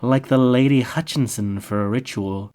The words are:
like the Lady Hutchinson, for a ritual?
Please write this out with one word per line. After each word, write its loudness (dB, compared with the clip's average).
like 0
the 2
Lady 4
Hutchinson, -4
for -4
a -2
ritual? -6